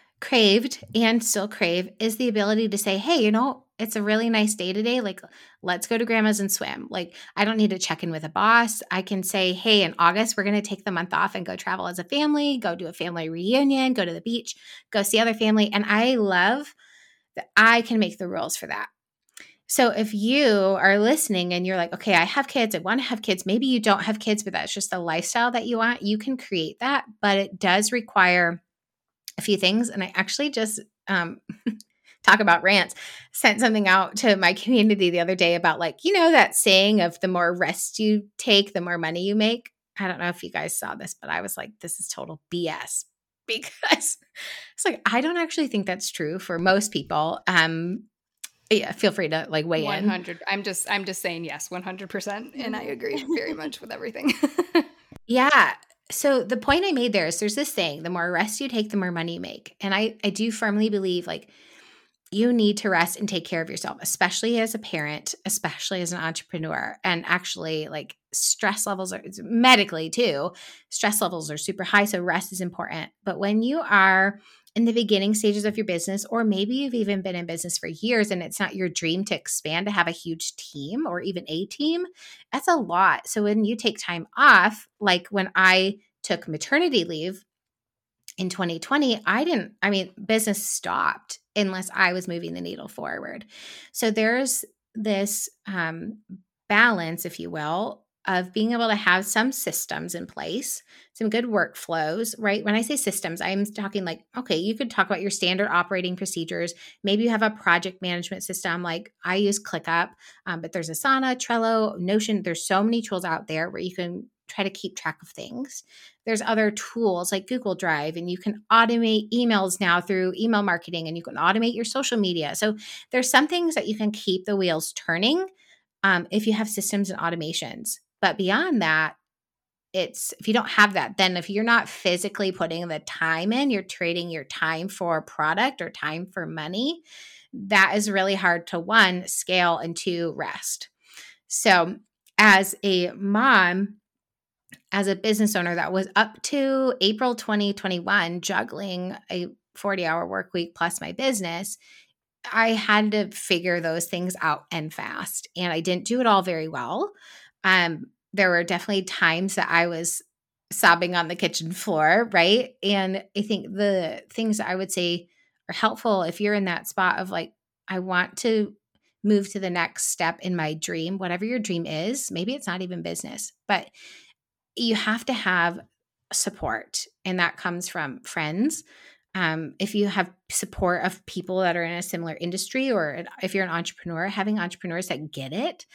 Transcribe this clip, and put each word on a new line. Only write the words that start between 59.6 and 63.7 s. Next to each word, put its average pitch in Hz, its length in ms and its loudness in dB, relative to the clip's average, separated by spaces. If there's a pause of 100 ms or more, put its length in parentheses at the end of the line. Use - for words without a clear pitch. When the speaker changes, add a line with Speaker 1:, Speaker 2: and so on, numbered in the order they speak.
Speaker 1:
And 196 160 -2
I, 214 280 -2
I 202 80 0
do 220 200 -2
firmly 214 380 0
believe, 185 380 -2
like, - 220 -10 (840)
you 226 200 2
need 208 260 4
to 208 120 -2
rest 175 280 2
and 202 120 -4
take 175 160 -4
care 170 160 -4
of 165 80 -8
yourself, - 320 -8